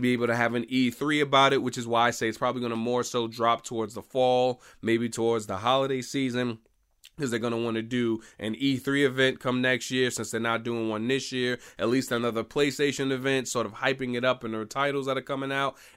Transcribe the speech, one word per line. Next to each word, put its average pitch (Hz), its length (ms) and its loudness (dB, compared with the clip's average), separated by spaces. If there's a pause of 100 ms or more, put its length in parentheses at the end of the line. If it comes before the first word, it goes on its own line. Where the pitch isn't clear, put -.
be 123 120 4
able 120 160 2
to 117 80 0
have 117 180 2
an 120 140 -2
E 127 220 4
three 147 300 0
about 139 320 6
it, 135 80 4
which 123 180 -2
is 117 100 -6
why 117 180 4
I 120 60 4
say 117 160 -2
it's 110 100 -4
probably 123 240 -2
gonna 117 140 -2
more 123 260 0
so 120 240 -2
drop 113 380 0
towards 113 300 -4
the 101 80 -8
fall, 127 600 2 (180)
maybe 113 280 2
towards 113 380 0
the 101 100 -6
holiday 131 460 0
season, 123 560 -2 (600)
'cause 139 120 -2
they're 117 100 -2
gonna 117 160 -2
wanna 113 240 -2
do 113 400 -2 (180)
an 110 180 -4
E 135 200 0
three 139 300 2
event 131 340 2
come 127 220 0
next 127 280 0
year, 127 200 2
since 113 200 -6
they're 113 100 -4
not 117 240 -2
doing 117 260 -2
one 110 180 -2
this 135 240 -2
year, 123 260 -2 (200)
at 107 100 0
least 127 240 0
another 117 320 0
PlayStation 143 640 0
event, 131 380 0
sort 117 160 -2
of 101 80 -6
hyping 131 440 -2
it 120 80 -2
up 127 200 0
in 110 80 -6
their 110 140 -6
titles 139 400 -2
that 135 100 -2
are 131 60 -4
coming 135 300 -6
out, 139 260 -2 (180)